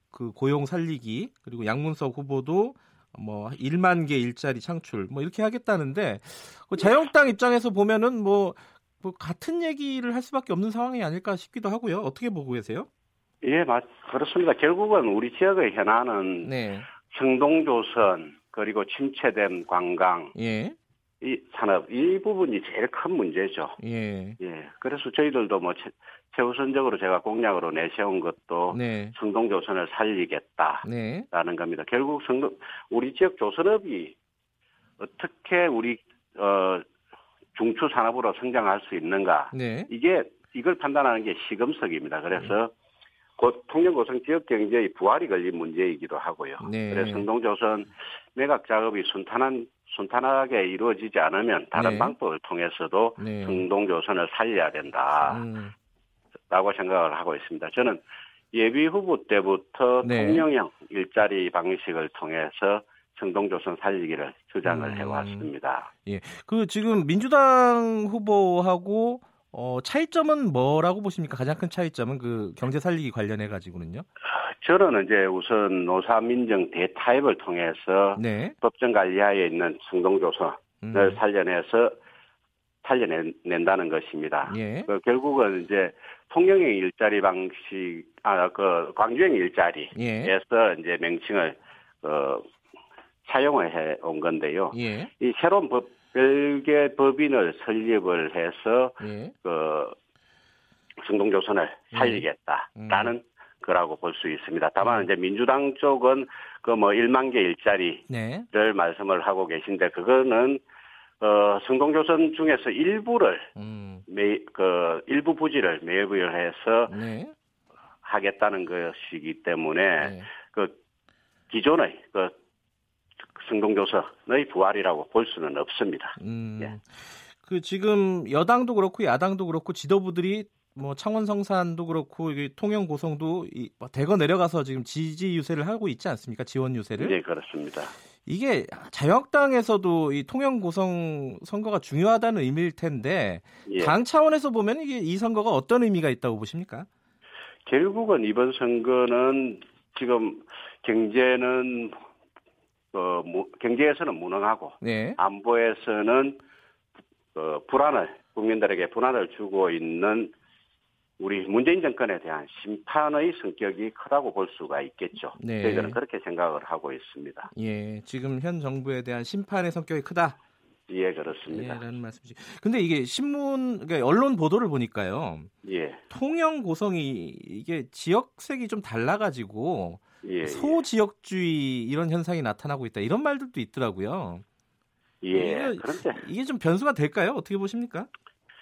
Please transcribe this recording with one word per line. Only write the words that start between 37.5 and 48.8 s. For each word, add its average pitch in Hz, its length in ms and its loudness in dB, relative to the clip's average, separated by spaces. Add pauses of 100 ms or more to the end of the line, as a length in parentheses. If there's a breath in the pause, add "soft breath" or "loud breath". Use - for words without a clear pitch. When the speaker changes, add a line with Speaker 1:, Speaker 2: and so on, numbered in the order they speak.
Speaker 2:
중추 165 360 0
산업으로 117 460 0
성장할 113 480 0
수 - 80 -8
있는가? 87 580 0
Speaker 1:
네. 127 360 -4
Speaker 2:
이게, 262 340 2 (300)
이걸 175 220 0
판단하는 139 480 2
게 107 120 -4 (140)
시금석입니다. 82 720 -4
그래서 87 260 -4 (200)
Speaker 1:
네. - 0 - (680 soft breath)
Speaker 2:
곧 120 320 2
통영 175 260 4
고성 123 300 0
지역 160 220 -2
경제의 107 480 0
부활이 110 340 2
걸린 90 300 -2
문제이기도 80 600 -4
하고요. 69 400 -8 (140)
Speaker 1:
네. 107 220 -4
Speaker 2:
그래서 101 180 -2
성동조선 107 720 0 (500 loud breath)
매각 139 320 0
작업이 110 400 0